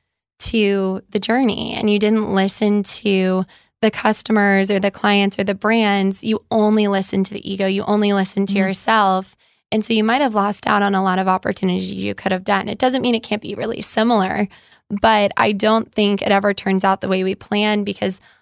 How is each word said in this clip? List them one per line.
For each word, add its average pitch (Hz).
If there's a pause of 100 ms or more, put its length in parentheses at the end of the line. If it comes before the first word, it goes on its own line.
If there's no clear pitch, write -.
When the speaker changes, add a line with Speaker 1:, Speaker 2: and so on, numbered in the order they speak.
(400)
Speaker 1:
to 196
the 208
journey 226
and 214
you 208
didn't 214
listen 196
to 190 (380)
the 214
customers 202
or 196
the 196
clients 202
or 202
the 190
brands. 202
You 220
only 214
listened 196
to 208
the -
ego. 196
You 196
only 208
listened 196
to 196
Speaker 2:
Mm. -
Speaker 1:
yourself. 190 (360)
And 214
so -
you 214
might 240
have 254
lost 202
out 208
on 202
a 190
lot 185
of 190
opportunities 185
you 196
could -
have 185
done. 196
It 208
doesn't 254
mean 240
it 220
can't 208
be -
really -
similar, 208 (420)
but 208
I 220
don't 214
think 202
it 208
ever 202
turns 190
out 190
the 190
way 190
we 190
plan 208
because 196 (220)